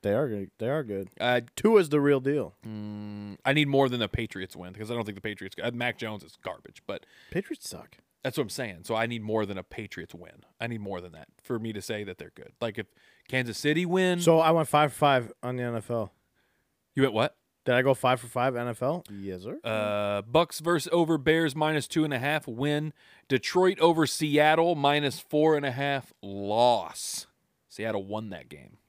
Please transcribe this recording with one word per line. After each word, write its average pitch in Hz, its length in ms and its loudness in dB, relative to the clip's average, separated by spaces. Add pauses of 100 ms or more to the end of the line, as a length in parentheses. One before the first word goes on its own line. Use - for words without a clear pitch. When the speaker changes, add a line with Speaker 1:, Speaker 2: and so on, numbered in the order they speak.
Speaker 1:
They 101 120 2
are 139 140 0
good. 101 280 -6
They 113 140 -4
are 151 120 -2
good. 98 280 -6 (100)
Speaker 2:
Uh, 123 220 2 (120)
Speaker 1:
Tua's 202 360 6
the 147 100 4
real 143 200 4
deal. 131 340 -2 (120)
Speaker 2:
mm, 104 760 -10
I 139 80 2
need 147 160 2
more 139 220 4
than 123 100 -4
the 104 80 0
Patriots 95 480 -8
win 90 160 -14
because 107 180 -12
I 120 40 -4
don't 117 100 -4
think 101 120 -8
the 104 60 -16
Patriots. 110 400 -10
Uh, 120 120 -2
Mac 120 240 -4
Jones 107 260 -8
is - 180 -20
garbage, - 440 -14
but - 180 -8 (260)
Speaker 1:
Patriots - 380 -8
suck. - 300 -18 (260)
Speaker 2:
that's 131 140 -4
what 139 60 -2
I'm 104 40 -8
saying. 98 360 -10
So 117 100 -4
I 113 100 0
need 117 180 -4
more 107 220 0
than 98 140 -6
a 90 40 -10
Patriots - 520 -14
win. 85 300 -20 (140)
I 117 100 -6
need 117 120 -6
more 98 220 -8
than 90 100 -18
that 78 160 -20 (140)
for 120 160 -4
me 110 160 -6
to 98 80 -8
say 104 220 -6
that 95 120 -10
they're - 180 -18
good. - 180 -20 (100)
Like, 113 160 -6
if 107 80 -8 (420)
Kansas 123 300 -2
City 160 280 0
wins. 180 380 2
Speaker 1:
So 165 160 8
I 160 100 4
went 165 180 4
five 147 240 4
for - 60 -16
five 135 340 4 (100)
on 123 140 -6
the 127 60 -4
N 120 140 -4
F 110 140 -8
L. 113 220 -4 (840)
Speaker 2:
You 135 60 4
went 131 120 2
what? 110 220 0 (280)
Speaker 1:
Did 123 120 4
I 127 60 4
go 135 120 4
five 127 260 2
for 120 60 -14
five 123 300 -2
N 120 120 -4
F 117 140 -6
L? 156 260 -2
Yes, 98 340 -8
sir. 151 200 -10
Speaker 2:
Uh, 104 600 -2
Bucks 139 380 0
versus 170 320 0
over 165 260 2
Bears 156 360 2
minus 156 320 0
two 156 180 0
and 147 100 -2
a 123 40 -2
half 147 300 -2
win. 147 440 -2 (360)
Detroit 185 500 2
over 165 280 6
Seattle 156 680 4
minus 143 460 2
four 151 360 2
and 143 100 -2
a 135 40 -2
half 139 420 -4 (100)
loss. 101 1040 0 (420)
Seattle 104 360 -4
won 104 260 -8
that 73 180 -14
game. 69 300 -20 (100)